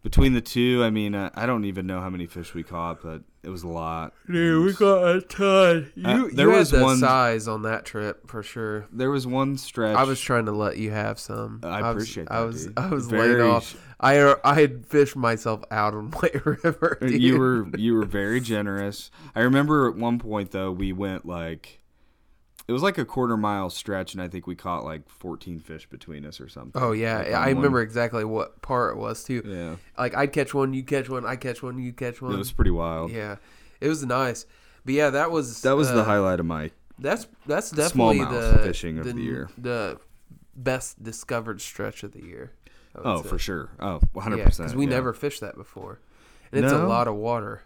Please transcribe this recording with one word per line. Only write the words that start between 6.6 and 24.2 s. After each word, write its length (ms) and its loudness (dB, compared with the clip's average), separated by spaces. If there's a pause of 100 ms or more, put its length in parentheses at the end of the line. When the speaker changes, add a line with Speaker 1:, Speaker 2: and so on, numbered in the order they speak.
Speaker 1:
was 100 4
Speaker 2:
the 140 6
Speaker 1:
one 140 6
Speaker 2:
size 500 4
on 140 -4
that 220 -4
trip 440 -8
for 160 -10
sure. 480 -8
Speaker 1:
There 180 -2
was 160 -2
one 320 0
stretch. 380 -2
Speaker 2:
I 80 6
was 160 -2
trying 260 0
to 60 -2
let 260 -2
you 140 -4
have 260 -4
some. 460 -10
Speaker 1:
I 160 -6
Speaker 2:
I 120 -2
was, 120 -4
Speaker 1:
appreciate 260 -10
Speaker 2:
I 100 -2
Speaker 1:
that, 60 -2
Speaker 2:
was, 200 -8
Speaker 1:
dude. 120 -6
Speaker 2:
I 120 -2
was 180 -2
Speaker 1:
Very 340 4
Speaker 2:
laid 80 6
off. 200 2
Speaker 1:
sh- 60 -18 (220)
Speaker 2:
I, 460 8
I 100 6
had 320 4
fished 300 4
myself 560 0
out 220 2
on 160 -8
<laughs> 20 -10
White 340 -2
River, 560 0
Speaker 1:
Uh, 40 -2
Speaker 2:
dude. 140 2
Speaker 1:
you 200 6
were, 260 2 (100)
you 180 2
were 120 0
very 340 0
generous. 720 -4 (240)
I 60 -2
remember 480 4
at 80 -2
one 240 -2
point 320 -6
though, 180 -4
we 220 -4
went, 340 -6
like, 520 -10 (880)
it 40 -2
was, 120 -2
like, 140 0
a 60 -2
quarter 320 -2
mile 320 -2
stretch, 460 -8
and 80 -10